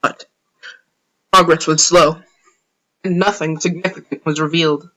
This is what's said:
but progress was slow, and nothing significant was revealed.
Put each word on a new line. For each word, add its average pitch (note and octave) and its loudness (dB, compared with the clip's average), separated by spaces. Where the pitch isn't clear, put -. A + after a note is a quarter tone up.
but - -8
progress E3+ 2
was D#3 0
slow, E3 2
and F#3 0
nothing F3 -2
significant F3 -6
was D3+ -2
revealed. D#3 0